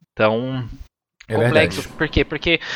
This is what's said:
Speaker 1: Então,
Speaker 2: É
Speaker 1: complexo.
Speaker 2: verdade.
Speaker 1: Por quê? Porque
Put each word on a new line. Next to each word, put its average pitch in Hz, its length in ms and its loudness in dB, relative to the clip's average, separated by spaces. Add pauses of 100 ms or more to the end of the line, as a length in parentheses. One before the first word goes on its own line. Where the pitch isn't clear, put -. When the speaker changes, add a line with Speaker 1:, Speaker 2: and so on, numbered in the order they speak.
(140)
Speaker 1:
Então, 120 520 0 (600)
Speaker 2:
É 110 80 -2
Speaker 1:
complexo. 120 460 2
Speaker 2:
verdade. - 160 -12
Speaker 1:
Por 156 100 -2
quê? 147 160 2
Porque 160 360 0 (160)